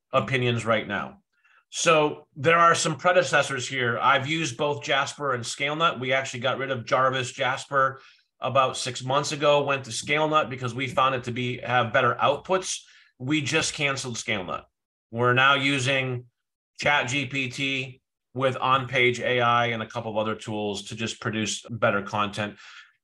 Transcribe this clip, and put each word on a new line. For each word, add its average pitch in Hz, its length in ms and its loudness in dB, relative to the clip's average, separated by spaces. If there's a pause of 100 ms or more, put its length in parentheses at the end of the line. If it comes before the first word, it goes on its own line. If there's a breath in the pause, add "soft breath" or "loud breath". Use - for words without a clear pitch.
(120)
opinions 123 540 0
right 110 200 2
now. 85 340 -6 (500 soft breath)
So 151 640 2
there 160 220 4
are 170 160 6
some 165 220 -2
predecessors 143 720 2
here. 123 320 -2
I've 131 300 2
used 156 300 -4
both 147 260 -2
Jasper 139 480 -2
and 120 100 -4
ScaleNut. 151 560 -2
We 131 140 -4
actually 131 280 -2
got 123 180 0
rid 135 120 -4
of 123 140 -6
Jarvis 131 480 2
Jasper 131 680 -2 (400 loud breath)
about 127 360 2
six 123 260 -6
months 143 300 0
ago, 147 300 4
went 135 220 -2
to 117 60 -14
ScaleNut 151 600 0
because 127 240 -6
we 131 120 -4
found 131 280 2
it 123 100 -4
to 127 60 -6
be, 123 280 -4
have 120 340 2
better 127 280 4
outputs. 147 600 0 (380 soft breath)
We 143 220 -2
just 147 320 -2
canceled 131 440 -4
ScaleNut. 92 480 -6 (460)
We're 120 220 2
now 135 220 6
using 135 720 0 (540)
Chat 143 280 0
G 135 180 -2
P 131 220 -4
T 131 520 -6 (340)
with 127 220 0
On-Page 127 640 2
A 123 200 0
I 120 260 4
and 113 160 -4
a 110 40 -6
couple 113 240 -8
of 104 60 -8
other 110 180 0
tools 104 500 -6
to - 100 -14
just 110 260 -8
produce 107 480 -4
better 107 340 0
content. 104 540 -4 (480 loud breath)